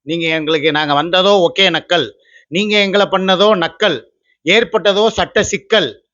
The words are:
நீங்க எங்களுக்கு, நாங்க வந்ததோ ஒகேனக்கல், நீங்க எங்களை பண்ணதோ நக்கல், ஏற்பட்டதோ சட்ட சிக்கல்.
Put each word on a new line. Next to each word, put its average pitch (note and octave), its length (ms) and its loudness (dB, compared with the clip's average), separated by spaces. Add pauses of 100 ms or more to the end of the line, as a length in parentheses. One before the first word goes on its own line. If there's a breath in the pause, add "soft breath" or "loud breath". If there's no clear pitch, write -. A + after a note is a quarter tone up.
நீங்க E3 260 -4
எங்களுக்கு, D#3 440 -2
நாங்க D3 220 -2
வந்ததோ F3+ 580 2
ஒகேனக்கல், E3+ 580 0 (380 soft breath)
நீங்க G#3 320 -2
எங்களை G3 260 2
பண்ணதோ F#3+ 500 2
நக்கல், E3+ 480 -2 (460)
ஏற்பட்டதோ G#3 580 2
சட்ட G3 360 -2
சிக்கல். F#3+ 600 -2 (100)